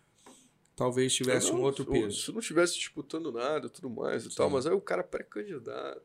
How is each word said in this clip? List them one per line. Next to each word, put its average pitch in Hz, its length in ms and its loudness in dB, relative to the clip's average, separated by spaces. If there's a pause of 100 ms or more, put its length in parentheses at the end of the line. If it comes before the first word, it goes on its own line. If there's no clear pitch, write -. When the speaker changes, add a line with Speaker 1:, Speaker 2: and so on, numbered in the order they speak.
(760)
Speaker 1:
talvez 127 360 2
tivesse 127 400 2
Speaker 2:
Não, 120 60 2
Speaker 1:
um 127 40 2
outro 139 240 0
Speaker 2:
ou - 60 -2
Speaker 1:
peso. 107 320 2
Speaker 2:
se - 80 -6
não 220 80 -4
tivesse 170 340 2
disputando 160 580 -6
nada 127 340 -2
e 120 40 -10
tudo - 200 -10
mais 117 360 -2
e - 40 -12
Speaker 1:
Sim. - 60 -10
Speaker 2:
tal, 147 140 4
mas 135 160 2
aí 165 60 2
o 196 80 4
cara 185 200 -2
é 180 40 -4
pré-candidato. 139 1000 -10